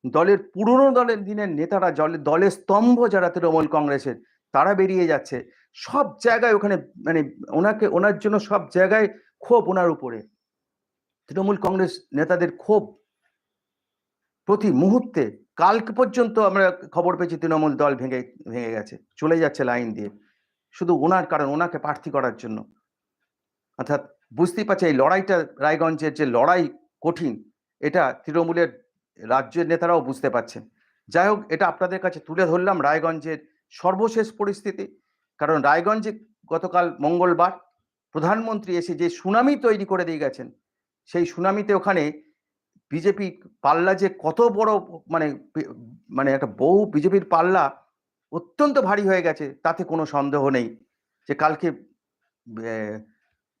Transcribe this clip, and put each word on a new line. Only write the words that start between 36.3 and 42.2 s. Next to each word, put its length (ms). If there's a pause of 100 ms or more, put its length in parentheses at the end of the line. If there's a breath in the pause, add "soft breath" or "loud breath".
গতকাল 540
মঙ্গলবার 520 (600)
প্রধানমন্ত্রী 680
এসে 180
যে 140
সুনামি 460
তৈরি 300
করে 200
দিয়ে 140
গেছেন, 320 (540)
সেই 200
সুনামিতে 480
ওখানে 480 (680)